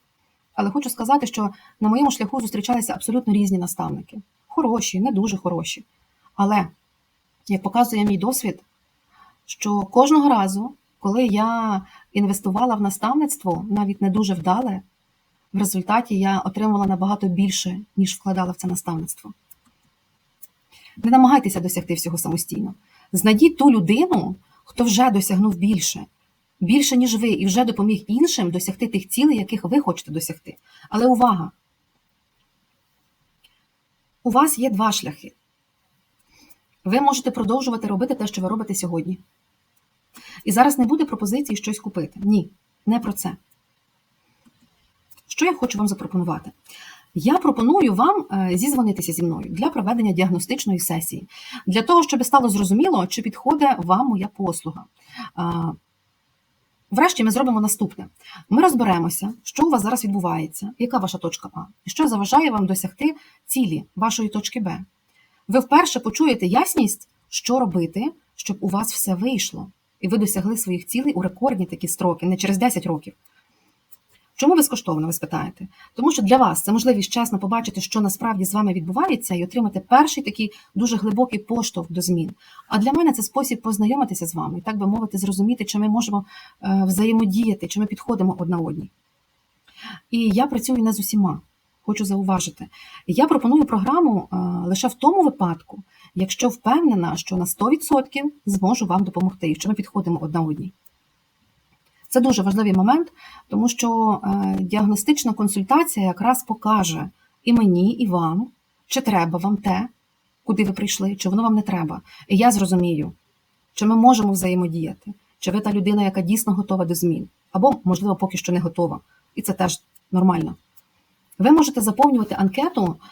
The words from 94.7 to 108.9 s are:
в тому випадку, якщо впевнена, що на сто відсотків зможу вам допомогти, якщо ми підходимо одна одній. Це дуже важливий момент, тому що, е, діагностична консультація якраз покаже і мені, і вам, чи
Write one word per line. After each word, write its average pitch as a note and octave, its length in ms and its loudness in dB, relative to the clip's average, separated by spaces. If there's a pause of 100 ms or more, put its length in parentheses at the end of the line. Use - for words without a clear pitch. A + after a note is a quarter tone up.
в B3 60 -6
тому F4 280 2
випадку, F#3 600 -2 (320)
якщо F#3+ 340 -2
впевнена, A3 680 2
що - 200 -6
на F3+ 100 0
сто G#3+ 240 -2
відсотків C#4+ 640 0 (140)
зможу G3 400 0
вам F#3 180 2
допомогти, F3+ 440 -2
якщо D3+ 200 -4
ми G#3+ 60 0
підходимо F3 480 -4
одна D#3+ 180 -4
одній. D#3 320 -6 (1400)
Це B3+ 100 2
дуже A#3+ 220 2
важливий G3 300 2
момент, A#3+ 400 2 (360)
тому A3 200 0
що, A3+ 560 0
е, G3 360 -2
діагностична G#3+ 720 0
консультація G#3 720 0
якраз A#3 360 0
покаже F#3+ 680 -2 (340)
і A#3 80 2
мені, G3+ 400 4
і A#3+ 140 -2
вам, F3 400 0 (400)
чи - 140 -4